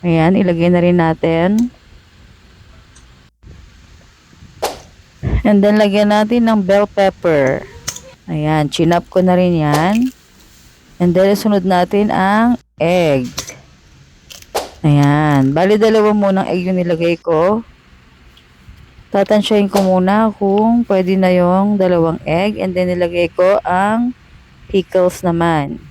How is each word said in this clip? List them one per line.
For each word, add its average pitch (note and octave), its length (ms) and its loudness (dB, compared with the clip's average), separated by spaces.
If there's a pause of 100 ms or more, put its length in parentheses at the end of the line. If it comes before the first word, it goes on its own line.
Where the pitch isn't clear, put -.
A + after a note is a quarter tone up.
Ayan, E3 320 2
ilagay F3 320 0
na F3 160 2
rin F3 160 2
natin. E3+ 720 0 (3750)
And G#3 160 4
then, G#3 160 2
lagyan G#3 320 2
natin G#3+ 320 0
ng A3+ 240 2
bell G3+ 240 2
pepper. D#3+ 720 0 (640)
Ayan, D3+ 400 -2
chinop E3+ 400 0
ko F#3 160 0
na F3+ 160 2
rin F3 240 2
yan. F#3 480 0 (880)
And F3 160 2
then, G3 240 2
sunod G3+ 240 0
natin F#3 480 0
ang G#3+ 480 0 (160)
egg. D#3 560 0 (1500)
Ayan. C#3+ 720 2
Bali, F#3+ 240 2
dalawa G#3+ 320 2
munang G3 400 0
egg F3+ 160 -4
yung F#3 160 -2
nilagay E3+ 400 -2
ko. F3 400 0 (1500)
Tatansyahin G3+ 560 0
ko G3+ 160 -2
muna F#3+ 480 0
kung G#3+ 560 0
pwede F#3+ 240 0
na F#3+ 160 2
yung F#3 480 2
dalawang F3 480 0
egg. G3 320 -2
And F#3+ 160 -6
then, F3+ 160 -2
nilagay F3 400 -2
ko F#3+ 320 0
ang G#3+ 560 -2 (560)
pickles F3+ 480 0
naman. E3+ 560 -2 (140)